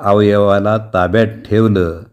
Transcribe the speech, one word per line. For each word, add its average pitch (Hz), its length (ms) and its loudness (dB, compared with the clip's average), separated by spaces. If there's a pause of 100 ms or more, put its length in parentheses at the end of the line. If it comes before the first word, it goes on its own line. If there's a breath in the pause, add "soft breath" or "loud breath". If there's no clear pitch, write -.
अवयवाला 101 760 2 (160)
ताब्यात 101 500 0
ठेवलं 98 580 0 (100)